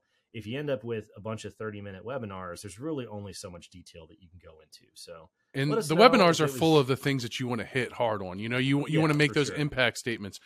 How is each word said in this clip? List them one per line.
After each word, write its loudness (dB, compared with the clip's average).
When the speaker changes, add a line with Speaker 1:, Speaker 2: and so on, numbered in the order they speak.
Speaker 1:
if -12
you -6
end -6
up -4
with -8
a -18
bunch -8
of -12
thirty-minute -12
webinars, -10
there's -16
really -6
only -12
so -14
much -18
detail -20
that -20
you -20
can -20
go -20
into. -20
So -18
Speaker 2:
And -2
Speaker 1:
let 0
us -4
Speaker 2:
the 0
Speaker 1:
know 10
Speaker 2:
webinars 6
Speaker 1:
if 0
Speaker 2:
are 4
Speaker 1:
it -2
Speaker 2:
full 6
Speaker 1:
was 8
Speaker 2:
of 2
the 2
things -2
that -8
you -4
wanna -4
hit -4
hard -2
on. -8
You -8
know, -2
you, 4
you -2
Speaker 1:
Yeah, 2
Speaker 2:
wanna 4
make 4
Speaker 1:
for 0
Speaker 2:
those 2
Speaker 1:
sure. -6
Speaker 2:
impact 0
statements. -8